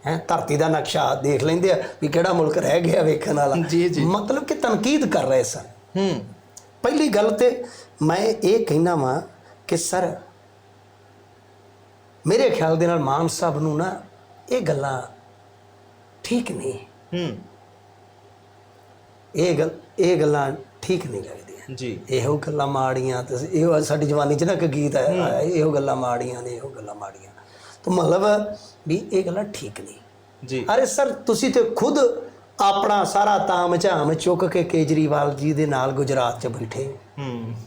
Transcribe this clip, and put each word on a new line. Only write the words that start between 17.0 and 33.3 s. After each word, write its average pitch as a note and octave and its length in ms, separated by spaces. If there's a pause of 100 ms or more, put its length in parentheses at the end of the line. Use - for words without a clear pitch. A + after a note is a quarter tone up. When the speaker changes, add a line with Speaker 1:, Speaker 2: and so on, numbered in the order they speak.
Speaker 2:
ਹੂੰ। D#3+ 220 (2000)
Speaker 1:
ਇਹ E3 220
ਗੱਲ, D#3 120 (280)
ਇਹ F3 220
ਗੱਲਾਂ D3 320 (300)
ਠੀਕ F3+ 240
ਨਹੀਂ G#2+ 160
ਲੱਗਦੀਆਂ। - 520
Speaker 2:
ਜੀ। A#2+ 260 (100)
Speaker 1:
ਇਹੋ C3 280
ਗੱਲਾਂ D3 280
ਮਾੜੀਆਂ C3 560
ਤੇ B2+ 140 (160)
ਇਹੋ E3 280
ਸਾਡੀ D3+ 260
ਜਵਾਨੀ D3 280
'ਚ C#3+ 100
ਨਾ F#3 80
ਇੱਕ E3 120
ਗੀਤ D3 320
ਆਇਆ, C3+ 160
Speaker 2:
ਹੂੰ। F3+ 100
Speaker 1:
ਆਇਆ, - 180
"ਇਹੋ D#3 300
ਗੱਲਾਂ C#3 260
ਮਾੜੀਆਂ B2 460
ਨੇ, B2 80
ਇਹੋ A#2+ 180
ਗੱਲਾਂ G#2+ 260
ਮਾੜੀਆਂ।" - 380 (520)
ਤਾਂ F3+ 80
ਮਤਲਬ F#3+ 640 (320)
ਵੀ F#3 240
ਇਹ F#3+ 120
ਗੱਲਾਂ F#3 200
ਠੀਕ C3+ 360
ਨਹੀਂ। - 140 (500)
Speaker 2:
ਜੀ। B2+ 300
Speaker 1:
ਅਰੇ B3+ 120
ਸਰ, C#4 260
ਤੁਸੀਂ - 400
ਤੇ A#3+ 100 (140)
ਖੁਦ C#4+ 220 (640)
ਆਪਣਾ G3+ 440
ਸਾਰਾ G3+ 340